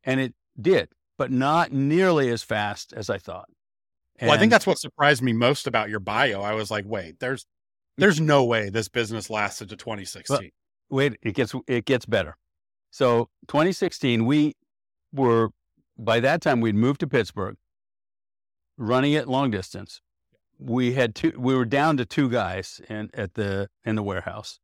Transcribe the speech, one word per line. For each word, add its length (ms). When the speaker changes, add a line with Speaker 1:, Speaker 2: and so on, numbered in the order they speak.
Speaker 1:
And 160
it 140
did, 320
but 120
not 420
nearly 580
as 140
fast 480
as 180
I 80
thought. 300
Speaker 2:
Well, 100
I 80
think 60
Speaker 1:
And 80
Speaker 2:
that's 140
what 120
surprised 440
me 100
most 340
about 240
your 100
bio. 400
I 140
was 160
like, 160
"Wait, 340
there's, 260
there's 220
no 240
way 260
this 180
business 400
lasted 420
to 60
twenty 280
sixteen." 460
Speaker 1:
But 60
wait, 260
it 120
gets, 200
it 180
gets 220
better. 300
So 380
twenty 240
sixteen, 520
we 300
were, 380
by 240
that 200
time, 200
we'd 140
moved 260
to 60
Pittsburgh, 500
running 360
it 160
long 220
distance. 500
We 360
had 200
two, 220
we 180
were 100
down 340
to 60
two 240
guys 600
in, 260
at 200
the, 340
in 100
the 80
warehouse. 600